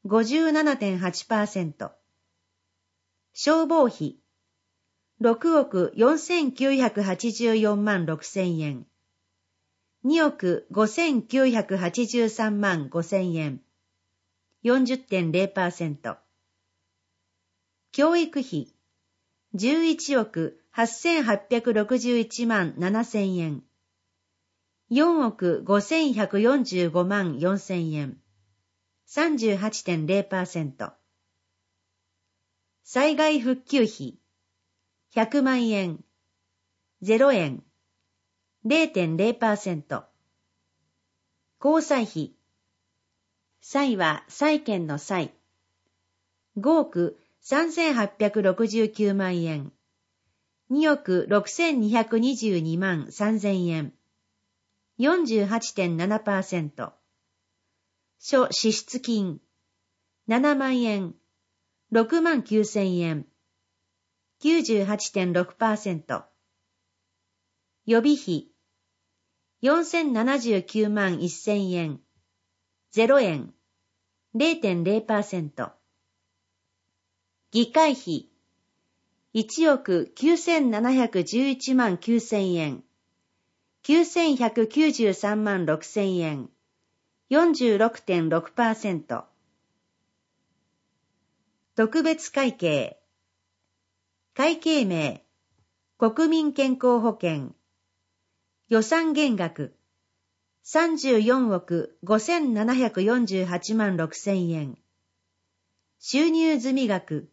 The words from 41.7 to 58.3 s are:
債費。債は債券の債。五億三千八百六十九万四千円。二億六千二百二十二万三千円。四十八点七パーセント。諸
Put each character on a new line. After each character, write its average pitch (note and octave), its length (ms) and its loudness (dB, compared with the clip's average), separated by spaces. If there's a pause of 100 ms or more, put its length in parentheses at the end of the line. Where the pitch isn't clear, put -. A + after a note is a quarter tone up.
債 C#4 240 0
費。 D#3+ 300 -8 (1300)
債 C4+ 360 -2
は D#3+ 320 0
債 D4+ 340 0
券 F#3+ 240 -4
の D3 120 -4
債。 - 360 -6 (1200)
五 D4 240 4
億 - 380 -4 (220)
三 D#4 320 -2
千 D#4+ 220 0
八 G#3+ 120 0
百 G#3 360 -2
六 F#3+ 240 2
十 G#3+ 220 0
九 G#3 260 0
万 F#3 200 -2
四 E3+ 80 -2
千 - 20 -2
円。 D3+ 280 -6 (960)
二 D4+ 200 2
億 F#3+ 400 0
六 G3+ 200 2
千 D#4+ 320 0
二 G#3 100 0
百 A3+ 280 0
二 B3 180 0
十 G3+ 240 -2
二 D#3+ 160 -4
万 F3+ 340 -4
三 G#3+ 280 -2
千 F#3+ 280 -2
円。 D#3+ 260 -4 (1080)
四 D#4+ 260 2
十 A3 220 2
八 A3 280 -4
点 F3 220 -2
七 G3+ 240 -2
パ G3+ 180 -2
ー F#3+ 40 -2
セ F3+ 180 -4
ン D3 100 -6
ト。 - 220 -12 (1300)
諸 - 340 2